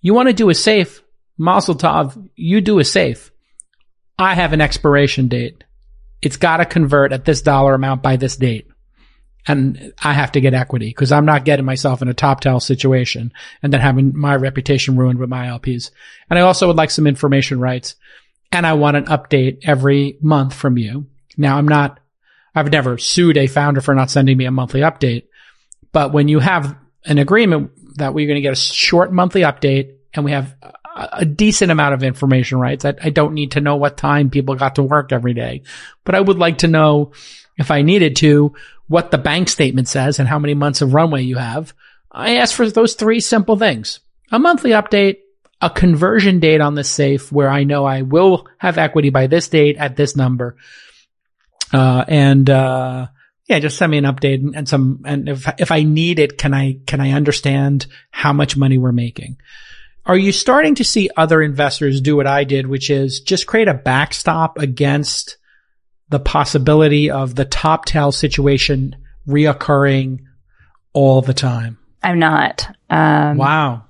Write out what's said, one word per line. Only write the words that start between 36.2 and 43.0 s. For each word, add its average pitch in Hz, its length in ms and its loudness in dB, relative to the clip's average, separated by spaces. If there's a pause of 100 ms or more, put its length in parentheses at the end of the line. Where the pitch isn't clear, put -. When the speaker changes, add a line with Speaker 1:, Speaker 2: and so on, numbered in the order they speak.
Speaker 1:
would 190 180 2
like 170 200 0
to 170 100 0
know, 151 440 2 (460)
if 147 120 -4
I 147 120 2
needed 160 340 2
to, 147 380 4 (340)
what 165 240 0
the - 60 0
bank 151 300 -2
statement 131 400 0
says 139 300 -2
and 135 100 0
how 147 100 0
many 147 160 -2
months 143 280 -2
of 135 120 0
runway 151 280 2
you 127 140 -4
have. 127 360 -8 (380)
I 226 260 -4
ask 247 180 0
for 233 140 0
those 220 260 0
three 220 260 0